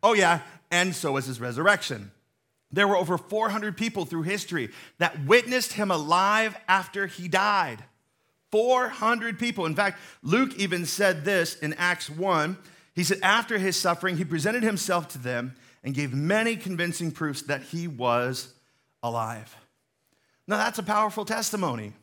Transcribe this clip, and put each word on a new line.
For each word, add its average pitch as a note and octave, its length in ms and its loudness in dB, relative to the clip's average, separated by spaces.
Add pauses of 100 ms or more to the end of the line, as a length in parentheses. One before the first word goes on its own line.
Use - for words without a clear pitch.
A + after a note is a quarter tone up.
Oh A3+ 120 6
yeah, F3 280 6 (280)
and F3 240 2
so C#3+ 200 -2
was C3 140 -2
his B2 120 -8
resurrection. B2 720 0 (600)
There G3 160 2
were G3 100 4
over F3 220 0
four A3 300 -2
hundred G#3 280 -4
people A3 280 -4
through E3 180 -6
history E3+ 460 -4 (280)
that E3 260 0
witnessed A#3 500 4
him G3+ 180 0
alive F#3+ 640 2 (100)
after F#3+ 380 0
he F3+ 220 -10
died. F#3 560 2 (680)
Four B3+ 380 4
hundred A3+ 480 0
people. A#3 300 -2
In D#3 80 0
fact, G3 240 2 (240)
Luke B3 340 2
even F3 300 -2
said F#3 360 2
this F3 360 0
in D#3 160 -4
Acts F3 340 0
one. E3+ 480 0 (380)
He F3+ 80 0
said, F3 180 0
"After A3 380 2
his F#3+ 200 0
suffering, F3 380 0
he F3 80 0
presented E3+ 380 -2
himself F#3 460 0
to C3+ 100 -12
them B2 360 -4 (280)
and C3+ 100 -6
gave C#3 200 -2
many G#3+ 420 2
convincing F3 560 -4
proofs D3+ 320 -4
that C#3 180 -2
he E3+ 260 -6
was B2 680 0 (480)
alive." A#2 520 -6 (880)
Now, G#3 120 0
that's A3 200 0
a A3 60 -4
powerful G#3 400 0
testimony. F#3 800 -2